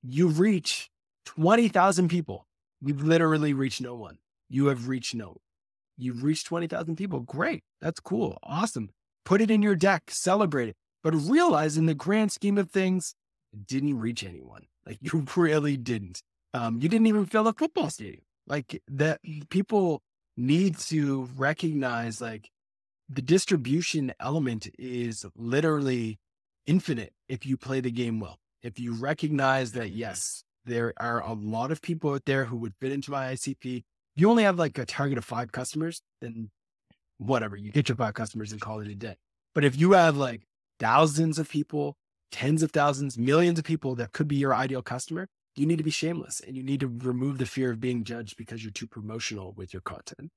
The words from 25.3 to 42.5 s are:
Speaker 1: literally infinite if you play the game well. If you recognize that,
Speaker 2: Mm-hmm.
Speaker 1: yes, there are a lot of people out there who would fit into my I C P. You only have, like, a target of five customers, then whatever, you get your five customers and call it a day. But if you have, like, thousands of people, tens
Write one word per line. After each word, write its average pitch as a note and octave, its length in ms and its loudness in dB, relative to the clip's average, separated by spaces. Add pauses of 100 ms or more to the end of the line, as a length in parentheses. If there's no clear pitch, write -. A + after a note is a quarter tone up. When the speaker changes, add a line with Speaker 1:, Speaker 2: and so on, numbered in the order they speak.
Speaker 1:
literally C3 840 0 (460)
infinite C#3+ 480 0 (160)
if C3 160 -8
you C3 140 -2
play C3 220 -4
the B2 100 -2
game A#2 280 -2
well. G#2+ 200 -10 (240)
If A#2+ 180 -12
you A#2+ 140 -6
recognize C3+ 800 0
that, A2+ 160 -6
Speaker 2:
Mm-hmm. F#2+ 100 -8
Speaker 1:
yes, G#2+ 440 -8 (220)
there A#2 320 -2
are A#2 240 -2
a A2 140 -6
lot A2 360 -4
of D#3 120 -4
people D#3 320 -2
out C3+ 100 -4
there C3+ 220 2
who A#2+ 100 -6
would A2+ 240 -8
fit C3 120 -4
into C#3 180 -6
my C3+ 180 -4
I C3 60 -4
C C3+ 200 -6
P. B2 300 -8 (320)
You F#3 140 8
only A#3 140 6
have, F#3 140 4
like, D#3+ 200 0
a A#2+ 80 -4
target C#3 320 -2
of A2 80 -8
five A#2+ 260 -8
customers, D#3 480 -6 (220)
then A2+ 280 -12 (680)
whatever, A2 380 0
you G#2 160 -12
get D3 180 2
your A#2 60 0
five G#2+ 180 -2
customers G#2+ 380 -8
and G#2+ 100 -12
call G#2+ 180 -8
it G#2 80 -10
a G#2 60 -12
day. G2 220 -12 (380)
But C#3+ 120 4
if C3 120 4
you F3+ 140 8
have, E3 240 8
like, B2 300 -4 (340)
thousands D3+ 580 4
of D#3 100 -4
people, D3 480 -4 (360)
tens D3+ 280 2